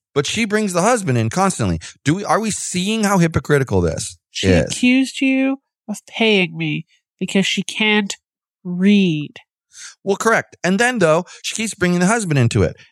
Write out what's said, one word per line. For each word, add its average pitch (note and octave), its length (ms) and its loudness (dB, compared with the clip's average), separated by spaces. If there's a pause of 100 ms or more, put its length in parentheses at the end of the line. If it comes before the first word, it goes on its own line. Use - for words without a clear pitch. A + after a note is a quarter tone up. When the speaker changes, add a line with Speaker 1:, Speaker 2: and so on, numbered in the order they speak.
(140)
Speaker 1:
but C#3+ 120 -2
she A3+ 200 -2
brings G#3 280 -2
the F3 80 0
husband F#3+ 360 0
in A2 120 0
constantly. A2+ 500 0 (240)
Do D3+ 120 0
we, G3+ 100 -6
are - 140 2
we A3 120 -2
seeing G#3 540 -4
how G3 140 2
hypocritical D3 600 2
this - 360 -4 (140)
Speaker 2:
She - 160 -4
Speaker 1:
is? E2+ 240 4
Speaker 2:
accused B3+ 500 0
you C4+ 360 0 (300)
of - 200 -10
paying F#3+ 500 0
me D#3+ 280 -4 (340)
because F#3+ 260 0
she - 180 -4
can't G#3+ 520 0 (480)
read. F3+ 720 2 (680)
Speaker 1:
Well, G3 140 -2
correct. A3 460 0
And F#3+ 160 2
then, A#3+ 200 0
though, E3+ 260 2 (180)
she - 120 -8
keeps A3 180 -6
bringing F3 260 0
the F3+ 80 2
husband F#3+ 320 0
into A2+ 240 2
it. D2 120 -2 (160)